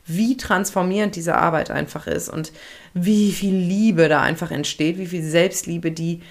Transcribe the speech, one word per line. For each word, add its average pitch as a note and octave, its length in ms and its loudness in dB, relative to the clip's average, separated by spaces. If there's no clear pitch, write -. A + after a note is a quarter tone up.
wie A3 300 0
transformierend G3 800 -2
diese E3 200 -2
Arbeit E3 360 2
einfach D3 360 -6
ist E3 200 -4
und D#3 240 -8
wie G3+ 380 2
viel F#3+ 240 0
Liebe F#3 540 4
da C#3+ 120 4
einfach D#3+ 300 0
entsteht, D3+ 460 -2
wie F#3+ 100 -8
viel E3+ 160 -4
Selbstliebe, E3+ 680 0
die E3 400 -4